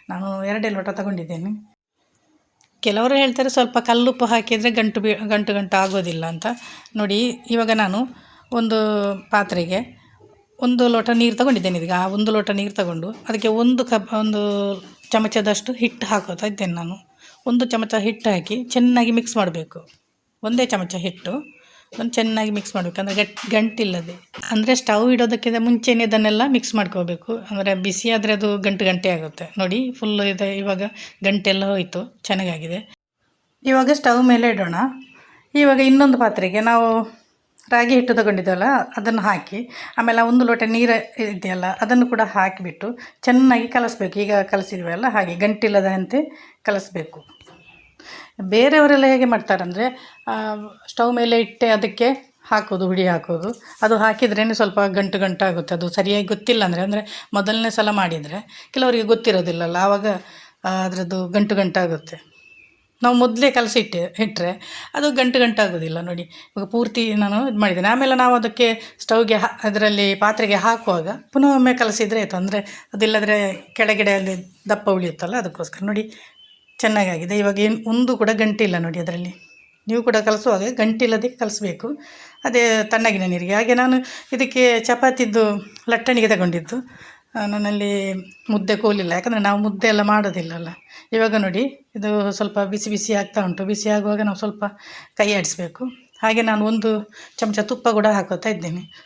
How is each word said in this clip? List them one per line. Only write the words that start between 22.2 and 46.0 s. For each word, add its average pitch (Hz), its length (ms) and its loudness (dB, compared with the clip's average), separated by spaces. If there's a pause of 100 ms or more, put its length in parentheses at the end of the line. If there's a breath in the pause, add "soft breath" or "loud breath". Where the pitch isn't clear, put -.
ಮಿಕ್ಸ್ 208 240 -6
ಮಾಡ್ಬೇಕು, 180 260 -6
ಅಂದ್ರೆ 196 220 -2
ಗಟ್-, - 280 -8
ಗಂಟಿಲ್ಲದೆ. 196 800 -4 (200)
ಅಂದ್ರೆ 220 240 2
ಸ್ಟವ್ 240 380 2
ಇಡೋದಕ್ಕಿಂತ 233 460 0
ಮುಂಚೆನೇ 233 440 2
ಇದನ್ನೆಲ್ಲ 214 440 2
ಮಿಕ್ಸ್ 247 280 0
ಮಾಡ್ಕೋಬೇಕು, 180 600 -4
ಅಂದ್ರೆ 202 400 -4
ಬಿಸಿ 190 340 -4
ಆದ್ರೆ 214 240 0
ಅದು 208 240 0
ಗಂಟು 196 280 -2
ಗಂಟೆ 185 240 0
ಆಗುತ್ತೆ. 160 500 -6
ನೋಡಿ, 220 320 -2
ಫುಲ್ 214 300 -2
ಇದೆ, 196 360 -2
ಇವಾಗ 196 260 -4 (400 loud breath)
ಗಂಟೆಲ್ಲ 196 420 0
ಹೋಯ್ತು, 196 580 -4
ಚೆನ್ನಾಗಾಗಿದೆ. 180 680 -6 (720)
ಇವಾಗ 262 300 4
ಸ್ಟವ್ 254 340 4
ಮೇಲೆ 240 220 6
ಇಡೋಣ. 185 260 -2 (800 loud breath)
ಇವಾಗ 277 240 6
ಇನ್ನೊಂದು 269 380 6
ಪಾತ್ರೆಗೆ 208 420 0
ನಾವು 226 580 2 (520 loud breath)
ರಾಗಿ 240 260 4
ಹಿಟ್ಟು 247 180 4
ತಗೊಂಡಿದ್ದಲ್ಲ 190 500 0 (340)
ಅದನ್ನು 226 240 -2
ಹಾಕಿ, 208 480 -4 (280 loud breath)
ಆಮೇಲೆ 233 240 2
ಆ - 20 6
ಒಂದು 247 220 4
ಲೋಟ 233 200 2
ನೀರು 233 580 0
ಇದೆಯಲ್ಲ 185 420 -6 (160)
ಅದನ್ನು 247 260 4
ಕೂಡ 233 140 0
ಹಾಕಿಬಿಟ್ಟು 196 760 -2 (240 loud breath)
ಚೆನ್ನಾಗಿ 254 460 4
ಕಲಸ್ಬೇಕು. 226 520 -2
ಈಗ 208 160 0
ಕಲಸಿದ್ವಲ್ಲ 190 760 -2
ಹಾಗೆ 190 260 0
ಗಂಟಿಲ್ಲದಂತೆ 202 840 2 (420 loud breath)